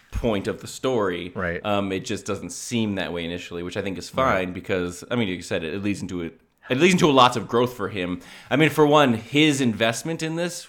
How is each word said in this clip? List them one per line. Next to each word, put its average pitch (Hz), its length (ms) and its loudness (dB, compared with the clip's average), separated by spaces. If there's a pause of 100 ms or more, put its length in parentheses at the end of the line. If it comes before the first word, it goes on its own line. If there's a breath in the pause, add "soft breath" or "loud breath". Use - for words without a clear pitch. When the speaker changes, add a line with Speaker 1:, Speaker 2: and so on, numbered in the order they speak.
(120)
Speaker 1:
point 104 360 -2
of 95 120 -6
the - 60 -16
story. 92 680 -2
Speaker 2:
Right. 90 300 -4
Speaker 1:
Um, 101 280 -2
it 92 120 -4
just 101 220 -6
doesn't 92 240 -6
seem 110 460 -2
that 82 160 -4
way 87 120 -4
initially, 87 380 -8
which 90 140 -8
I 101 60 -4
think 95 160 -6
is - 160 -12
Speaker 2:
Right. 113 320 0
Speaker 1:
fine 90 60 -8
because, 90 580 -4
I 110 60 -4
mean, 113 120 0
like 92 80 -4
you 87 60 -10
said, 92 220 -4
it, 78 100 -6
it 98 100 -6
leads 101 180 -2
into 90 200 -6
it. - 180 -8 (280)
It 165 100 0
leads 180 160 6
into 175 120 4
lots 131 300 8
of 104 100 -4
growth 120 280 2
for 98 160 -6
him. 90 280 -4 (320 loud breath)
I 120 60 0
mean, 151 140 4
for 151 140 4
one, 147 300 6
his 143 460 2
investment 117 600 0
in 160 140 -4
this 170 340 -6